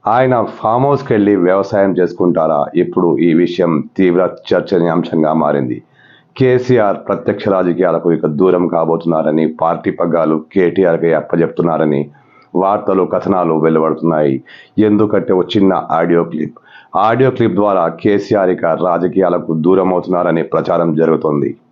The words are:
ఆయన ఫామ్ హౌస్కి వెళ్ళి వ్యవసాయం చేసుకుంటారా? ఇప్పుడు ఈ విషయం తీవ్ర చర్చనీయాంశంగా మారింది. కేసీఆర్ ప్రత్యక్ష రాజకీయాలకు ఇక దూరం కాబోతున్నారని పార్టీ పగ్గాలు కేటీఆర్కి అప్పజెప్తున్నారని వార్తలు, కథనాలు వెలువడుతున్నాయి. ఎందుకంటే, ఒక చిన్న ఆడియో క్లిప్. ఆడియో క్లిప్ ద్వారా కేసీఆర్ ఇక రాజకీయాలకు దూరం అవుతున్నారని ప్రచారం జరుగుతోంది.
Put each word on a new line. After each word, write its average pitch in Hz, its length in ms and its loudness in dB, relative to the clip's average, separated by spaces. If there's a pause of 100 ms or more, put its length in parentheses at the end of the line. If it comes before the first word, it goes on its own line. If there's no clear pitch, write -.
ఆయన 127 300 2 (100)
ఫామ్ 120 400 -2
హౌస్కి 139 280 -2
వెళ్ళి 104 220 4
వ్యవసాయం 95 560 2
చేసుకుంటారా? 85 680 0 (160)
ఇప్పుడు 87 320 0 (100)
ఈ 85 160 2
విషయం 85 380 0 (240)
తీవ్ర 92 260 2 (240)
చర్చనీయాంశంగా 85 880 0
మారింది. 71 440 -2 (580)
కేసీఆర్ 123 600 2
ప్రత్యక్ష 104 520 -4
రాజకీయాలకు 90 640 0
ఇక 80 140 -2
దూరం 87 420 2
కాబోతున్నారని 80 840 0
పార్టీ 82 380 -2
పగ్గాలు 82 440 0 (140)
కేటీఆర్కి 85 640 0
అప్పజెప్తున్నారని 78 880 0 (520)
వార్తలు, 95 520 0
కథనాలు 90 480 -2
వెలువడుతున్నాయి. 78 840 0 (420)
ఎందుకంటే, 104 560 2
ఒక 90 140 2
చిన్న 98 260 2 (180)
ఆడియో 85 320 2
క్లిప్. 78 360 -8 (360)
ఆడియో 117 360 2
క్లిప్ 113 240 0
ద్వారా 98 340 2
కేసీఆర్ 101 600 0
ఇక 87 160 -2
రాజకీయాలకు 87 880 0
దూరం 92 400 2
అవుతున్నారని 87 500 -2
ప్రచారం 85 520 -2
జరుగుతోంది. 78 540 0 (220)